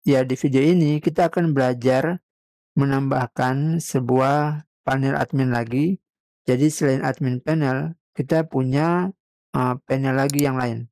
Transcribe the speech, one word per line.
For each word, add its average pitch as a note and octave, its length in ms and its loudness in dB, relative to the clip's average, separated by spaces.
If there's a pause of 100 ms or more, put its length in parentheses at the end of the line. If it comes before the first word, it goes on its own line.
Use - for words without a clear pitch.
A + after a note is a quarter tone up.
Ya, C3 160 4
di C3 80 -2
video C3+ 320 2
ini D3+ 400 2
kita E3 240 2
akan E3 240 0
belajar C3 720 0 (560)
menambahkan C#3 960 -2
sebuah C#3+ 880 0 (240)
panel C3+ 320 0
admin C3 320 0
lagi. B2+ 480 -2 (480)
Jadi, C#3 240 2
selain C#3 320 0
admin C3 400 -2
panel, D3+ 480 -2 (240)
kita D#3+ 320 0
punya, D#3+ 640 0 (400)
uh, B2+ 320 -2
panel C3+ 320 -2
lagi C#3 320 0
yang C3 80 -2
lain. A#2+ 360 -4